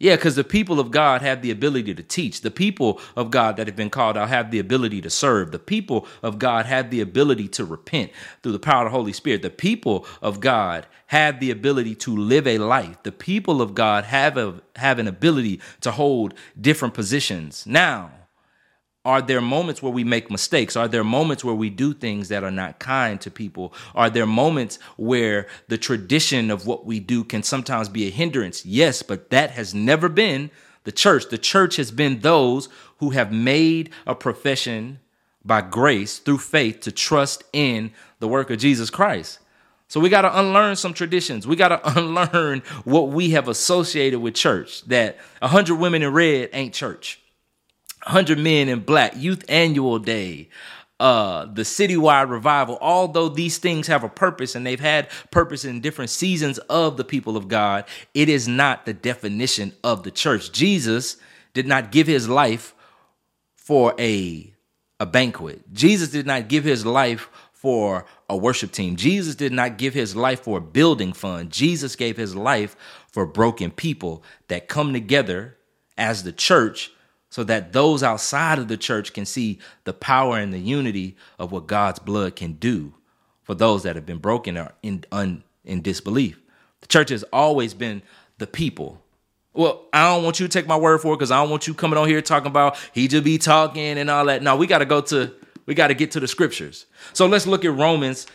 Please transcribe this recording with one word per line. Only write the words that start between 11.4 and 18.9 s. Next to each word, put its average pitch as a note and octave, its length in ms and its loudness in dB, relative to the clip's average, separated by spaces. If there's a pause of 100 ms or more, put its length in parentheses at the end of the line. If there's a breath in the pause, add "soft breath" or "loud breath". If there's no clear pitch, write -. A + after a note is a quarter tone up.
the C3 100 -2
ability A2+ 460 0
to A2 200 -4
live B2+ 300 4
a A2+ 120 2
life. G#2+ 440 0
The G#2 80 -10
people F#3 500 -2
of G2+ 140 -2
God G#2 300 2
have C3+ 320 2
a, G2+ 260 -4 (140)
have B2+ 240 2
an G#2+ 80 -2
ability A2 520 0 (200 loud breath)
to A#2+ 100 -4
hold B2+ 440 0 (260 loud breath)
different C#3 340 0
positions. G2 720 -6
Now, A#2 460 0 (920)